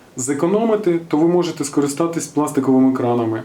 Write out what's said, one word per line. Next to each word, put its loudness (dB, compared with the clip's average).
зекономити, 0
то -2
ви 4
можете 0
скористатись -2
пластиковими 2
кранами -2